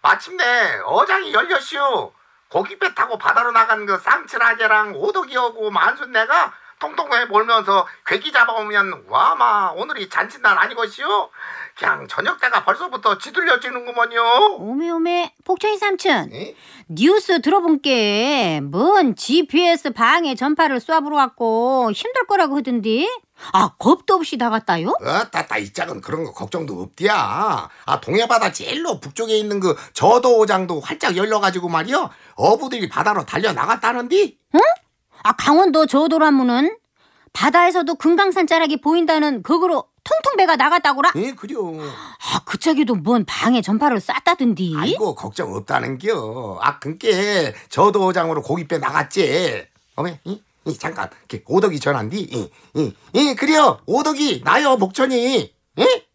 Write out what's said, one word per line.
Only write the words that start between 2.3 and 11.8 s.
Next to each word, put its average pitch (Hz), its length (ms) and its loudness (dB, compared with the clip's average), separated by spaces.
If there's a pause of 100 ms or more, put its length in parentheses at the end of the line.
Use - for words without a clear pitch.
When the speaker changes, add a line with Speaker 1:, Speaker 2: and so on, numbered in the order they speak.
Speaker 1:
고깃배 370 460 -4
타고 233 240 -4
바다로 233 320 0
나간 226 340 2
그 196 140 -2
쌍칠아재랑 226 960 0
오덕이하고 240 720 -2
만순내가 247 840 0 (280)
통통해 277 460 -4
몰면서 208 600 2 (220)
괴기 208 240 -4
잡아오면 208 760 0
와마 208 680 2
오늘이 208 340 -8
잔칫날 214 480 0
아니것이오? 233 720 -2 (480)
그냥 - 320 -4